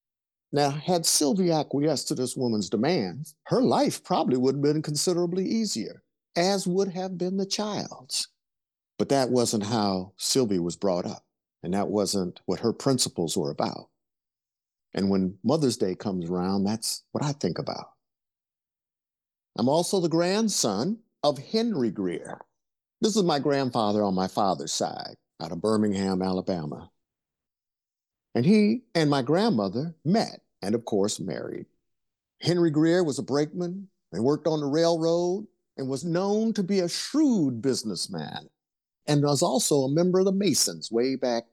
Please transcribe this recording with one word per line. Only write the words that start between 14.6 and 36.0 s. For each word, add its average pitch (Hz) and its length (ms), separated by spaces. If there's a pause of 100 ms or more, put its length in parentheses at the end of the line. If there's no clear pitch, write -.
And 98 160
when 95 320
Mother's 135 340
Day 92 180
comes 90 360
around, 92 340
that's - 460
what - 140
I 147 80
think 165 260
about. - 320 (1700)
I'm 117 100
also 170 320
the 170 80
grandson 175 920 (220)
of 143 160
Henry 196 520
Greer. 92 500 (640)
This 220 140
is 208 80
my 151 160
grandfather 127 640
on 98 120
my 92 140
father's 92 440
side, - 440 (220)
out 82 140
of 87 80
Birmingham, 98 600
Alabama. 92 680 (1400)
And 117 120
he 214 380 (100)
and 156 160
my 143 100
grandmother 143 840
met 190 380 (220)
and, 101 120
of 113 120
course, 101 340
married. 76 460 (760)
Henry 170 300
Greer 165 340
was 135 140
a - 40
brakeman 175 640 (240)
and 95 120
worked 147 220
on 156 140
the 147 60
railroad 170 800 (300)
and 135 120
was 135 160